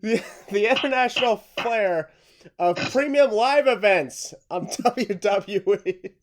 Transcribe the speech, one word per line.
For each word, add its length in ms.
The, 200
the 200
international 680
flair 520
of 180
premium 380
live 360
events 680
on 260
<laughs> 80
W 300
W 720
E. 260